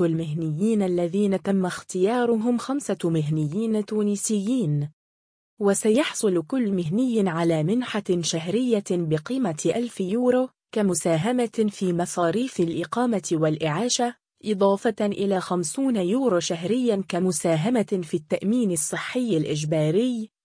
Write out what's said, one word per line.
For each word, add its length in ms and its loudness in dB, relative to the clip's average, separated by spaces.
المهنيين 800 0
الذين 600 0
تم 240 0
اختيارهم 920 0
خمسة 460 -4
مهنيين 840 0
تونسيين، 1040 0
وسيحصل 800 2
كل 280 0
مهني 580 2
على 340 2
منحة 400 0
شهرية 720 0
بقيمة 840 -2
ألف 260 -4
يورو 480 2
كمساهمة 1000 0
في 240 -2
مصاريف 680 0
الإقامة 720 -2
والإعاشة، 840 0
إضافة 560 2
إلى 400 0
خمسون 540 -2
يورو 440 2
شهرياً 680 0
كمساهمة 960 0
في 100 -6
التأمين 580 0
الصحي 680 -2
الإجباري، 920 0